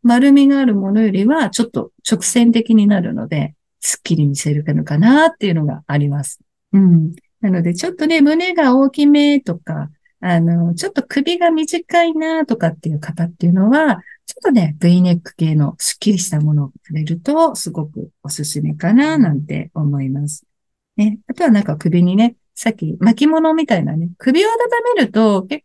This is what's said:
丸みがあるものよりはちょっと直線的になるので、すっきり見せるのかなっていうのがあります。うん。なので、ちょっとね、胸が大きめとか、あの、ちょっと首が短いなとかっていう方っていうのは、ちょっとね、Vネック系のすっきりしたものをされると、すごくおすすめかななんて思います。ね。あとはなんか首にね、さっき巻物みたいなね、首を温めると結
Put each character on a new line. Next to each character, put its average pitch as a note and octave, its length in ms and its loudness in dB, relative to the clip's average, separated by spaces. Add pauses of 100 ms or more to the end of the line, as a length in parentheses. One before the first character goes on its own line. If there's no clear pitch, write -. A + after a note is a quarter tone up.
丸 B3 300 4
み C#4 160 6
が C#4 100 2
あ C4+ 60 2
る A#3 100 2
も G3 180 -2
の G#3+ 100 2
よ A3 80 2
り F#3+ 160 0
は C#4 240 0
ち - 120 -2
ょ - 40 -4
っ - 40 -10
と - 220 -8 (180)
直 G#3 120 0
線 A#3 300 2
的 A3+ 220 0
に G#3 120 6
な G3+ 140 2
る E3+ 140 -6
の - 140 -8
で、 D3+ 260 -4 (260)
す - 180 -4
っ - 40 -20
き E3+ 140 -2
り D3+ 100 2
見 C#3 100 -2
せ D3+ 160 -4
る D3 100 -2 (120)
の D3+ 100 -2
か D3+ 140 -4
な C4+ 300 4
っ D#4+ 80 -10
て G#3+ 100 -6
い F#3+ 40 0
う E3+ 40 0
の D#3+ 100 -2
が D3 220 -6
あ C#3 100 -4
り D3 120 0
ま C#3+ 160 -4
す。 - 160 -14 (320)
う G3 60 4
ん。 E3+ 360 4 (260)
な G3+ 100 -2
の F3+ 120 0
で、 F3 120 -2
ち F3+ 120 -6
ょ F4+ 60 -6
っ - 20 -14
と D#4+ 120 -4
ね、 D#4+ 140 2
胸 E4 340 2
が C#4 220 2
大 C4+ 140 2
き C#4+ 160 0
め D4 340 4
と F3 160 -6
か、 D3+ 340 -10 (300)
あ F3 180 0
の、 E3+ 360 0
ち F3 120 -6
ょ G4 40 -8
っ - 20 -14
と C#4 100 -4
首 E4 360 -4
が F4 120 2
短 E4 540 0
い E4 100 -2
な D#4+ 300 -4
と A3+ 120 -4
か E3 120 -2
っ D3+ 60 -4
て - 140 -10
い D#3 60 -4
う D3 60 -6
方 E3 240 -6
っ E3+ 40 -2
て E3+ 180 -6
い F3 40 4
う - 20 4
の F#3+ 180 2
は、 C#4+ 320 0 (240)
ち - 80 -16
ょ - 60 -20
っ - 20 -20
と F#4+ 100 0
ね、 E3 260 2
V F3 220 4
ネ F3+ 120 2
ッ F3 80 0
ク - 140 -18
系 D#3+ 200 -2
の D3 240 0
す - 160 -6
っ - 40 -20
き G#3 140 0
り F#3+ 60 0
し F3 100 -6
た D3+ 120 -2
も D3+ 140 0
の D3 120 0
を - 60 -14 (140)
さ - 60 -14
れ D#3 120 -4
る E3 160 -6
と、 D4+ 360 0
す - 140 -10
ご D#3 160 -8
く - 240 -14 (120)
お D3 60 -14
す D3 160 -8
す D3+ 160 -8
め D3+ 140 -4
か E3+ 180 -2
な D4+ 260 2
な G3 140 2
ん D3+ 120 -4
て D3 300 -8
思 C#3+ 280 -2
い C3+ 80 -4
ま C#3+ 180 -6
す。 - 160 -14 (520)
ね。 G#3+ 300 0
あ - 80 -10
と F4+ 100 -4
は D4 60 4
な G#3 100 4
ん - 20 2
か D3+ 140 -4
首 F3 260 0
に F3+ 140 2
ね、 A#3 200 2 (180)
さ - 160 -4
っ - 40 0
き D#3 260 -8
巻 A#3 260 2
物 D#4+ 280 2
み D#4+ 120 -2
た G#3+ 100 0
い D#3+ 80 -2
な C#3+ 120 -4
ね、 E3+ 220 -4
首 D#4 260 2
を G#4+ 40 0
温 A4+ 60 0 (420)
め C#4+ 100 2
る - 40 -6
と G#3 340 0
結 C#4 200 -10